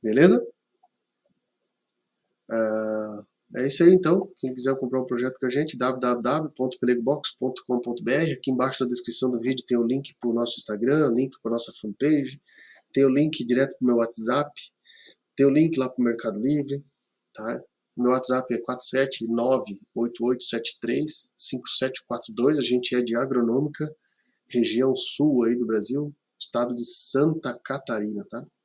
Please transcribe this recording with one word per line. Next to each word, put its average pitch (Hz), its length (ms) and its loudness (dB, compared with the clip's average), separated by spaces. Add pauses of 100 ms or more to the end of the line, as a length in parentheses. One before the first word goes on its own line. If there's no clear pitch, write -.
Beleza? 156 440 4 (2000)
Ah, 107 760 -4 (320)
é 127 100 0
isso 143 160 4
aí, 170 100 10
então. 185 460 4
Quem 127 160 -6
quiser 127 220 -2
comprar 131 240 -2
um 127 60 -4
projeto 127 320 -4
com 135 80 -4
a - 20 0
gente, 139 280 -2
w 127 220 0
w 123 240 0
w 147 280 0
ponto 131 280 -4
pelego 123 240 2
box 143 360 -2
ponto 123 280 -6
com 123 140 -2
ponto 120 220 -8
b 117 100 -2
r. 151 200 0
Aqui 131 180 -6
embaixo 131 320 0
na 123 60 0
descrição 123 420 -2
do 120 100 -4
vídeo 127 260 -2
tem 123 100 0
o 117 100 2
link 135 340 -4
pro 117 120 -2
nosso 117 260 -2
Instagram, 127 560 0
link 135 280 -2
pra 113 80 -4
nossa 117 300 0
fanpage, 139 600 -2 (520)
tem 135 120 4
o 135 60 4
link 143 340 0
direto 131 320 0
pro 127 100 -2
meu 123 100 4
WhatsApp, 117 540 -2 (840)
tem 139 100 6
o 139 40 8
link 151 280 4
lá 127 100 -2
pro 127 160 -2
Mercado 113 360 -2
Livre, 139 440 -2 (480)
tá? 120 300 -8 (340)
Meu 123 140 2
WhatsApp 127 440 0
é 113 40 -2
quatro 123 260 -4
sete 135 420 0
nove 117 540 0 (140)
oito 120 300 -4
oito 123 180 0
sete - 380 2
três 139 560 -2
cinco - 320 0
sete - 380 -2
quatro 117 260 -8
dois. 135 260 2
A 127 40 0
gente 123 320 0
é 123 80 2
de 117 140 -2
Agronômica, 135 800 0 (540)
região 120 460 2
sul 131 500 2
aí 120 120 2
do 123 100 -2
Brasil, 123 480 -2 (240)
estado 123 360 -2
de 120 100 -6
Santa 143 800 0
Catarina, 107 680 -6
tá? 127 160 -12 (180)